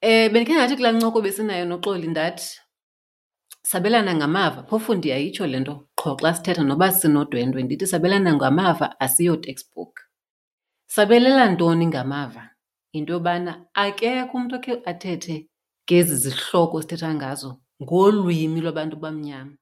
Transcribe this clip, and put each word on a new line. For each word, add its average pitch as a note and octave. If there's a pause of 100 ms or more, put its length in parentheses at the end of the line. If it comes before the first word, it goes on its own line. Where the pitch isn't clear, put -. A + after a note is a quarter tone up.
Eh, A3+
bendikhe A#3
ndathi C4+
kulaa A#3+
ncoko A3+
besinayo G3
noxoli F3
ndathi, E3 (1000)
sabelana G3+
ngamava. D#3
Phofu A3
ndiyayitsho D3+
le C3
nto C#3+
qho C#3
xa E3
sithetha E3+
noba D3+
sinodwendwe, C#3
ndithi C#3
sabelana F#3
ngamava, D3+
asiyo E3+
textbook. - (840)
Sabelela A#3+
ntoni E3+
ngamava? C3 (420)
Into D3+
yobana F3
akekho A#3
umntu B3
okhe B3
athethe E3+ (400)
ngezi F3
zihloko D#3+
sithetha D#3+
ngazo C3+ (220)
ngolwimi E3+
lwabantu D#3
bamnyama. D3